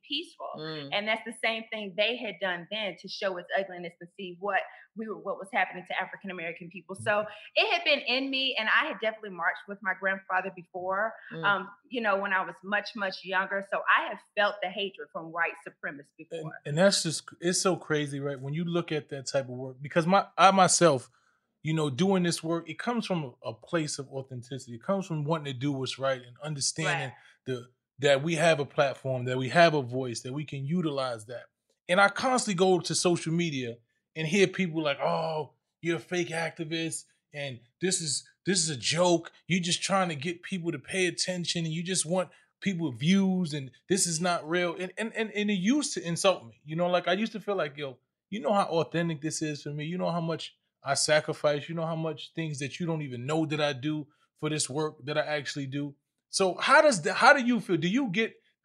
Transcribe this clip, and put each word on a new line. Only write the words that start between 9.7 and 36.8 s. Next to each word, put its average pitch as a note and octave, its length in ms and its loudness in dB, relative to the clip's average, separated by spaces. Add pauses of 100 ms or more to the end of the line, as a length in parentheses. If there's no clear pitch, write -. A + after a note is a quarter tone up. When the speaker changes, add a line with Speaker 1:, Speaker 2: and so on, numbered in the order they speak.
Speaker 1:
my F#3+ 140 0
grandfather F#3+ 580 -2
before, F#3+ 580 -4 (180)
Speaker 2:
Mm. E3 140 -6
Speaker 1:
um, F#3+ 240 0 (180)
you A#3+ 140 -6
know, G3+ 160 2
when G3 160 -2
I F#3 100 2
was E3+ 200 -8
much, G3+ 320 -2
much F#3+ 280 -4
younger. F#3+ 480 -2
So F3 160 -2
I C4 200 4
have G#3 120 -8 (160)
felt G#3 280 4
the F3+ 60 -4
hatred F#3+ 440 -8
from E3 180 -10
white E3 220 -2 (120)
supremacists C#3+ 420 -12 (100)
Speaker 3:
And, D#3 140 -20
Speaker 1:
before. D#3 220 -10 (120)
Speaker 3:
and D3 120 -2
that's G3 260 6
just, D#3 200 -2 (160)
it's F3+ 220 0
so F3+ 160 4
crazy, D3 420 -2
right? C#3 200 -6
When C#3 160 -6
you E3+ 100 -2
look E3+ 260 -2
at D3+ 180 -4
that C#3 180 -10
type C3+ 180 0
of B2 100 -10
work, C3 260 -10
because D#3 260 2
my, F#3+ 180 6 (120)
I F3+ 140 10
myself, F3 580 6 (540)
you D#3 100 0
know, D#3 180 2
doing F3+ 320 4
this E3+ 200 0
work, E3 240 -2
it D#3+ 120 -10
comes A#3 260 -2
from F3 180 -2
a, B2 260 -10
a A2+ 40 -8
place D#3 460 -4
of C3+ 100 -12
authenticity. B2+ 680 -10
It A2+ 80 -16
comes F#3+ 240 -2
from D3+ 160 -4
wanting D3 300 -2
to B2 60 -10
do C#3+ 120 0
what's C3 280 -4
right C3+ 220 0
and B2 220 -20
understanding D#3 680 -2
Speaker 1:
Right. - 360 -20
Speaker 3:
the, B2 220 -6 (320)
that C#3 240 6
we E3 120 0
have D#3 240 4
a C#3 60 -2
platform, C3 600 0
that B2+ 120 0
we C3 120 -2
have E3 240 8
a D3 80 2
voice, B2 400 -4
that B2+ 120 -8
we D3+ 100 -6
can C#3 220 -8
utilize C3+ 640 -2
that. A#2+ 180 -12 (420)
And F3+ 140 6
I G3+ 80 8
constantly B3 480 0
go F#3 220 6
to - 160 -2
social E3+ 360 2
media C#3+ 460 -2 (380)
and D#3+ 120 -4
hear F#3 200 6
people F3 360 -2
like, C#3+ 160 2
"Oh, D#3+ 540 -2 (280)
you're E3 160 0
a - 20 -8
fake F3 300 -2
activist, D#3+ 760 -4 (280)